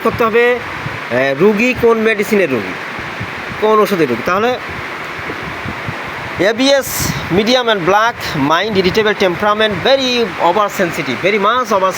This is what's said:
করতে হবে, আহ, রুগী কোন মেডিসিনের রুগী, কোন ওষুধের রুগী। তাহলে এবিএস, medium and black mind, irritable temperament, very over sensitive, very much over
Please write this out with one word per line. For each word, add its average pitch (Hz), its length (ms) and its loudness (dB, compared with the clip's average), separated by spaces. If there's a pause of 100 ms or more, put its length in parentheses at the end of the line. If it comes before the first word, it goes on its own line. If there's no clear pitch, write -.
করতে 233 200 0
হবে, 240 340 2
আহ, 135 800 -4
রুগী 220 420 4
কোন 226 160 4
মেডিসিনের 208 520 2
রুগী, 98 220 -2 (880)
কোন 214 180 4
ওষুধের 180 300 2
রুগী। 117 180 -2
তাহলে 214 320 0 (1800)
এবিএস, 254 480 2 (500)
medium 240 280 2
and 214 240 2
black 202 600 0
mind, 190 260 0
irritable 196 460 2
temperament, 208 680 2
very 254 360 2 (200)
over 196 240 4 (100)
sensitive, 160 480 -2
very 202 180 2
much 240 240 2
over 190 300 2